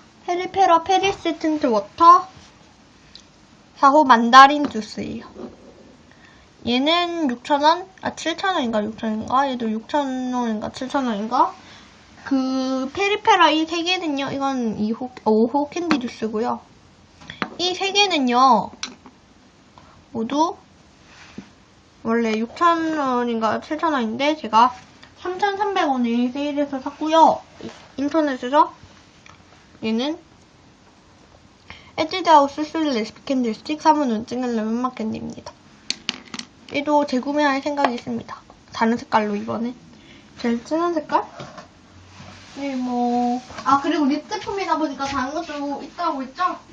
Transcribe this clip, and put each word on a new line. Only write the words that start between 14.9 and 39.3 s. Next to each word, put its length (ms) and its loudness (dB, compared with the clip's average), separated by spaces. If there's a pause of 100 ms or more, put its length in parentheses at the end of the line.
호, 180 -8 (160)
오 200 4
호 220 -2
캔디 320 0
주스고요. 600 -6 (960)
이 160 -2
세 180 -4
개는요, 760 4 (1400)
모두 440 -2 (1500)
원래 360 0
육천 600 0
원인가 640 -2
칠천 320 -4
원인데 440 0
제가 380 2 (460)
삼천삼백 680 -2
원에 440 0
세일해서 480 -4
샀고요. 600 4 (560)
인터넷에서 760 0 (1120)
얘는 360 -2 (1800)
에뛰드하우스 680 4
슬리 280 -2
레시피 320 -6
캔디 300 -2
스틱 260 -8
삼 180 4
호 60 0
눈 220 -2
찍는 280 -4
레몬 280 -2
맛 120 -4
캔디입니다. 580 -10 (1200)
얘도 320 0
재구매할 560 0
생각이 320 -2
있습니다. 420 -10 (360)
다른 240 -2
색깔로 400 -2